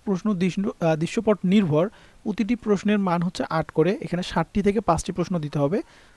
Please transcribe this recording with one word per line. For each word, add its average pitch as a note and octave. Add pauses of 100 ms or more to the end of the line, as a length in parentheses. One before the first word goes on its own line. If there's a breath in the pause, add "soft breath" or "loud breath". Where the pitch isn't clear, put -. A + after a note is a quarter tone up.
প্রশ্ন G#3
দৃশ্য, F#3+
আহ, D#3+
দৃশ্যপট G3
নির্ভর, F3+ (340 soft breath)
প্রতিটি A3
প্রশ্নের G#3
মান F3
হচ্ছে F3+
আট D#3+
করে। F3
এখানে E3+
ষাটটি -
থেকে G3+
পাঁচটি E3+
প্রশ্ন F3
দিতে D3
হবে। D#3 (360 soft breath)